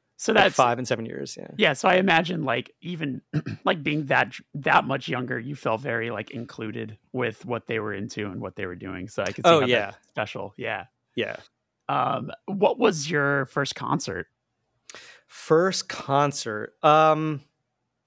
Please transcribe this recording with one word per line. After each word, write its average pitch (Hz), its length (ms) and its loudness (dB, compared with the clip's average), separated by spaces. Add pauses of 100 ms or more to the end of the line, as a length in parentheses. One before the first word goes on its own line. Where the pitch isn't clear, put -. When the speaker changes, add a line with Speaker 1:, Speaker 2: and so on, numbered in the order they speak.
(180)
Speaker 1:
So - 140 0
Speaker 2:
Like, 208 120 6
Speaker 1:
that's 185 100 2
Speaker 2:
five 120 240 4
and 127 80 -4
seven 113 180 -2
years, - 320 -8
yeah. - 200 -14
Speaker 1:
Yeah, 175 160 4
so - 160 0
I 185 80 6
imagine, 165 480 2
like, 127 360 -2
even, 156 420 -6 (200)
<clears throat> - 220 -8
like, 170 180 0
being 151 240 -2
that, 131 300 2 (180)
that 139 300 2
much 135 240 -4
younger, 123 280 -4
you 131 200 -8
felt 113 240 -2
very, 117 320 -4
like, 107 180 -8
included 113 640 -10 (160)
with 123 320 -4
what 117 220 -6
they 117 140 -4
were 104 120 -6
into 104 340 -6
and 98 140 -10
what 95 140 -10
they 98 120 -8
were 90 100 -10
doing. 92 320 -10
So - 160 -4
I 95 80 -4
could - 120 -4
see 175 100 8
Speaker 2:
Oh, 151 80 6
Speaker 1:
how 110 40 0
Speaker 2:
yeah. 107 240 2
Speaker 1:
that's - 160 -20
special. 104 500 -8
Yeah. 98 280 -6 (320)
Speaker 2:
Yeah. 107 200 -4 (520)
Speaker 1:
Um, 131 420 -2 (160)
what 202 320 2
was 160 320 2
your 143 360 2
first - 280 -2
concert? 117 540 -2 (1000)
Speaker 2:
First - 600 0
concert? 135 840 -2 (100)
Um, 156 560 4 (680)